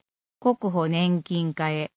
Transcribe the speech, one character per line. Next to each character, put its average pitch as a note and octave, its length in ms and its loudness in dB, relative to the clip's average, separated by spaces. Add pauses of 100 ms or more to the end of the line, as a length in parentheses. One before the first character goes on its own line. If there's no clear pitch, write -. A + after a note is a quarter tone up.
(400)
国 A#3+ 320 0
保 E3 160 2
年 E3+ 360 2
金 E3 320 -2
課 D#3 160 -2
へ。 D3+ 260 -4